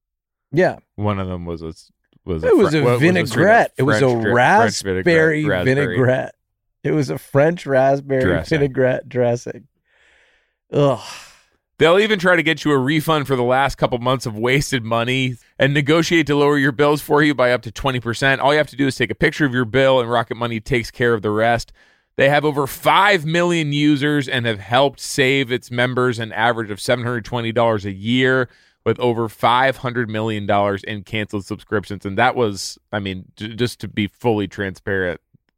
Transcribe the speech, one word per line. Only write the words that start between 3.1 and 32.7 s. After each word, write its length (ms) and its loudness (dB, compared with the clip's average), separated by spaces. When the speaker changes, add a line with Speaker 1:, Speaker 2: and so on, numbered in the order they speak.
Speaker 1:
It 60 0
was 140 2
a 20 2
Speaker 2:
French 20 2
dra-, 0 -
French 20 4
Speaker 1:
raspberry 680 2
Speaker 2:
vinaigrette, 640 2
raspberry. 100 2
Speaker 1:
vinaigrette. 400 0
It 80 -2
was 180 0
a 80 -4
French 480 0
raspberry 580 2
Speaker 2:
Dressing. 360 0
Speaker 1:
vinaigrette 480 0
dressing. 600 -2
Ugh. 260 2
Speaker 2:
They'll 220 6
even 200 2
try 160 4
to 80 2
get 220 -2
you 60 0
a 60 4
refund 480 0
for 120 -2
the 60 0
last 320 0
couple 240 -2
months 260 -2
of 120 -8
wasted 460 -2
money 540 -2
and 160 2
negotiate 540 2
to 80 0
lower 220 4
your 160 2
bills 280 2
for 220 2
you 100 2
by 200 2
up 80 -2
to 100 -12
twenty 300 -4
percent. 400 -2
All 100 2
you 60 4
have 100 0
to 80 -20
do 120 0
is 100 -4
take 140 0
a 40 -6
picture 300 0
of 80 0
your 100 0
bill 380 2
and 100 -2
Rocket 240 -2
Money 240 -4
takes 320 -4
care 220 0
of 80 -2
the 100 -2
rest. 400 0
They 100 4
have 160 2
over 240 0
five 580 2
million 460 0
users 560 0
and 180 -4
have 140 -2
helped 400 0
save 540 0
its 180 -6
members 480 -2
an 140 -8
average 360 0
of 120 -10
seven 240 -2
hundred 180 -4
twenty 300 -6
dollars 320 0
a 80 -8
year 560 0
with 160 0
over 300 0
five 480 0
hundred 320 -6
million 360 -4
dollars 380 0
in 200 -10
canceled 420 -6
subscriptions. 600 -8
And 120 -6
that 180 2
was, 420 -4